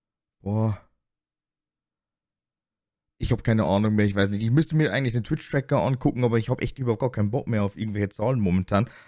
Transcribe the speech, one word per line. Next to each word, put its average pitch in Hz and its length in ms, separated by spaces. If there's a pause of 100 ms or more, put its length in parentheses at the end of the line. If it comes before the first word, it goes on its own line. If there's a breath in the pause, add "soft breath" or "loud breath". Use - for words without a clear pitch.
(400)
boah. 107 400 (2500)
Ich - 120
hab 113 140
keine 110 200
Ahnung 104 300
mehr, 104 120
ich 98 100
weiß 101 140
nicht. 101 120
Ich 113 80
müsste 156 260
mir 151 160
eigentlich 123 200
den 117 120
Twitch-Tracker - 560
angucken, 123 440
aber 117 140
ich 110 100
hab 123 120
echt - 180
überhaupt 120 240
gar 127 100
keinen 104 180
Bock 131 160
mehr 110 160
auf 101 140
irgendwelche 104 320
Zahlen 120 320
momentan. 95 480 (200 loud breath)